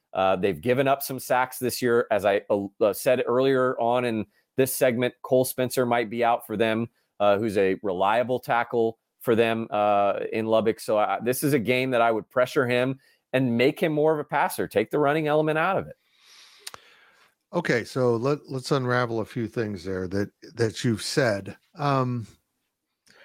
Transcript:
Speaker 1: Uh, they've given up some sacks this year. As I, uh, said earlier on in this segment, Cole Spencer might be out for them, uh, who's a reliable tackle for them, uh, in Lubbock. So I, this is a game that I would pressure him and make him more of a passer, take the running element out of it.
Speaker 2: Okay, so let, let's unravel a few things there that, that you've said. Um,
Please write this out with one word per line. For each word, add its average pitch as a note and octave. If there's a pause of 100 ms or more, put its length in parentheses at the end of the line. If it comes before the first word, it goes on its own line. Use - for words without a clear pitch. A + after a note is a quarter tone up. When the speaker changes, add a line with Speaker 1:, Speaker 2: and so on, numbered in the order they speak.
(140)
Speaker 1:
Uh, F#2+
they've F#2
given B2
up C#3
some C3
sacks B2+
this B2
year. A#2+
As G2+
I, G2+
uh, G2+
said B2+
earlier B2+
on A#2+
in A2+ (320)
this C3
segment, B2
Cole C3
Spencer B2+
might A#2+
be A#2
out A#2
for A2
them, A2+ (320)
uh, G#2
who's G#2
a F#2+
reliable G#2+
tackle A#2 (240)
for A#2+
them, A2+
uh, G#2 (140)
in A2
Lubbock. A2
So G#2+
I, G2
this C3
is C#3
a C#3+
game B2+
that A#2+
I A#2
would G#2+
pressure B2+
him B2+ (320)
and B2+
make C3+
him D#3+
more D3+
of D3+
a C#3+
passer, D3
take G#2+
the D3
running D3
element D#3
out F3
of D#2+
it. - (1600)
Speaker 2:
Okay, C#3
so B2
let, C#3 (100)
let's C3
unravel B2
a G2+
few A2+
things G#2
there F#2
that, G2 (260)
that A2+
you've A2+
said. G2+ (220)
Um, B2+ (960)